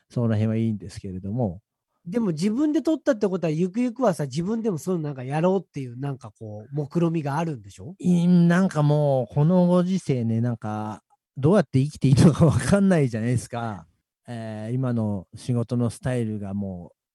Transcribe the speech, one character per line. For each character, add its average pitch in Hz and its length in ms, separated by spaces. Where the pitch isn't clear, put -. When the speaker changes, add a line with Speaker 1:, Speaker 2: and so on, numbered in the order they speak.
Speaker 1:
そ 127 120
の 117 60
辺 110 200
は 110 100
い 113 100
い 110 40
ん 107 60
で - 120
す - 100
け 98 120
れ 92 100
ど 95 100
も。 104 300
Speaker 2:
で 190 140
も 226 80
自 170 220
分 294 220
で 320 100
取 320 160
っ - 40
た 294 100
っ 247 60
て 208 100
こ 185 120
と 165 80
は、 156 40
ゆ 170 180
く 214 120
ゆ 247 100
く 247 120
は 202 100
さ、 151 120
自 135 180
分 226 180
で 220 100
も 160 60
そ 185 160
う - 20
い 170 40
う - 20
の 147 80
な 143 40
ん - 20
か 131 80
や 143 180
ろ 185 160
う - 20
っ - 100
て 147 100
い 131 80
う、 120 120
な 143 120
ん 131 60
か 113 140
こ 107 340
う、 139 100
目 151 240
論 170 120
み 165 120
が 139 140
あ 170 60
る 160 140
ん 107 40
で 98 100
し - 80
ょ？ 147 200
Speaker 1:
い-、 175 280
な 175 340
ん 190 80
か 151 140
も 147 460
う、 - 40
こ 147 100
の 180 240
ご 180 160
時 185 160
世 127 240
ね、 113 160
な 120 140
ん 110 40
か、 107 460
ど 143 180
う - 20
や 202 60
っ - 40
て - 140
生 143 120
き - 80
て 139 80
い 131 40
い 143 40
の 165 160
か 165 140
わ 143 80
か - 260
ん 196 100
な 175 100
い 135 100
じ 113 80
ゃ 107 40
な 117 60
い 123 40
で 123 60
す - 120
か。 110 360
え 110 440
ー、 - 20
今 127 200
の 104 420
仕 - 180
事 120 220
の 120 140
ス - 100
タ 127 160
イ 120 80
ル 107 160
が 98 140
も 95 400